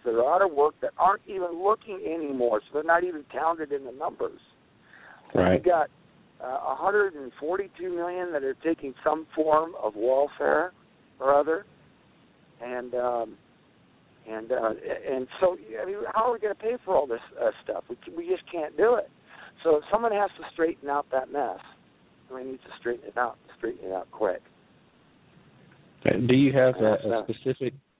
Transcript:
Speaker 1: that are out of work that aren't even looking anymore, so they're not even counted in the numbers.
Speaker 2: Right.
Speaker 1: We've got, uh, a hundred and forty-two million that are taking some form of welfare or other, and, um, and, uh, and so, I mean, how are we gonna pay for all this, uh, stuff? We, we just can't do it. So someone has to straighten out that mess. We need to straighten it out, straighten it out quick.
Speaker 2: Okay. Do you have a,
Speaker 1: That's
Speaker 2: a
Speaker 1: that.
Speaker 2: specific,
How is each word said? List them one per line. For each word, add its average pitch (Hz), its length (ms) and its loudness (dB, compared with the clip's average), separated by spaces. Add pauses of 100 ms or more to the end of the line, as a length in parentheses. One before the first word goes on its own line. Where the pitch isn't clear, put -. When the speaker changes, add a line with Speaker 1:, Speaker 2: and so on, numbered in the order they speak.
Speaker 1:
that 120 80 0
are 123 220 4
out 185 80 4
of 190 80 4
work 147 300 4
that - 180 -4
aren't 190 300 4
even 180 340 -6
looking 208 440 -2
anymore, 135 540 0
so - 140 -10
they're 147 80 -2
not 170 220 2
even 165 260 -6
counted 156 400 -2
in 139 140 -4
the 123 80 -12
numbers. - 480 -8 (920)
Speaker 2:
Right. 180 180 6
Speaker 1:
We've - 120 4
got, 170 240 4 (540)
uh, 131 40 -10
a 131 300 -4
hundred 196 380 2
and 135 240 -14
forty-two 180 560 -6
million 175 380 -4
that 143 100 -2
are 135 220 -4
taking 151 300 -4 (100)
some 156 220 0 (100)
form 160 440 2
of 107 140 -2
welfare 143 800 2 (480)
or 135 140 4
other, 160 320 2 (960)
and, 123 340 -8
um, 123 420 -2 (920)
and, 110 220 -10
uh, 117 200 0 (420)
and 127 160 -4 (120)
so, 185 160 4 (240)
I - 40 -6
mean, 196 120 -6 (180)
how 226 160 2
are - 20 0
we 226 80 -6
gonna 208 160 -2
pay 233 280 -4
for 185 120 2
all 143 100 4
this, 117 140 -4 (200)
uh, 117 100 2 (120)
stuff? - 260 -8
We, 120 80 -10 (200)
we 339 120 -6
just - 220 -2
can't 156 260 -8
do 233 200 4
it. - 120 -4 (540)
So 156 180 4 (120)
someone 226 200 2
has 202 260 0
to 160 140 -14
straighten 165 360 -2
out 143 240 -2
that 131 200 -2
mess. 120 280 -4 (720)
We 127 100 -10
need 131 160 -10
to - 120 -20 (100)
straighten 120 260 -6
it 104 100 -16
out, 120 200 -2 (200)
straighten - 320 -8
it 95 40 -6
out 92 180 -6
quick. 95 320 -2 (1600)
Speaker 2:
Okay. 113 180 2
Do 123 100 6
you 135 180 6
have 127 240 6
a, 110 40 -4
Speaker 1:
That's 107 240 2
Speaker 2:
a 110 40 -4
Speaker 1:
that. 110 160 -2
Speaker 2:
specific, 131 500 -6 (260)